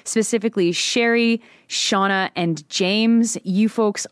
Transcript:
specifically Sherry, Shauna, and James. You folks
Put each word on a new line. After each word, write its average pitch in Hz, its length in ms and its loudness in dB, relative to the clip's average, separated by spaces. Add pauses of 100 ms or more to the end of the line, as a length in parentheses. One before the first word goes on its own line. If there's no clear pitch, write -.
specifically 208 680 0
Sherry, 233 680 0 (260)
Shauna, 196 680 0
and 165 320 -4
James. 226 720 2
You 196 260 0
folks 214 420 -2